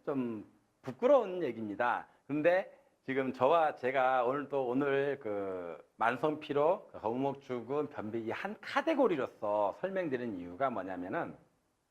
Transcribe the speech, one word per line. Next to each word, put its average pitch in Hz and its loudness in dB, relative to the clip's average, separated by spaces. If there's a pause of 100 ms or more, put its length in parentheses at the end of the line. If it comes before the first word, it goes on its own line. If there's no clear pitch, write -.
좀 120 -4 (360)
부끄러운 196 2
얘기입니다. 110 -2 (200)
근데 165 2 (340)
지금 131 -2
저와 151 4
제가 131 2
오늘 139 0
또 135 0
오늘 139 2
그 95 -4 (200)
만성피로, 147 2
그 90 -14
거북목증후군, 127 -2
변비 107 -6
이 110 -4
한 196 -6
카테고리로서 131 0
설명드리는 131 -4
이유가 90 -2
뭐냐면은, 92 -6 (560)